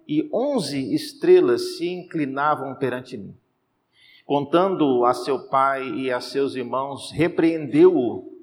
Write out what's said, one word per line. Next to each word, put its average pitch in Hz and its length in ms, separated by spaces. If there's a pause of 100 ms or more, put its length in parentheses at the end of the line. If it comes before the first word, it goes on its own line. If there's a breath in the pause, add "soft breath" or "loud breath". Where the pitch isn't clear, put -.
e 151 260
onze 143 600
estrelas 156 840
se 170 100
inclinavam 143 880
perante 127 400
mim." 95 200 (880 soft breath)
Contando 143 800
a 123 100
seu 131 340
pai 135 400
e 131 220
a 123 100
seus 135 320
irmãos, 127 580
repreendeu-o 156 1300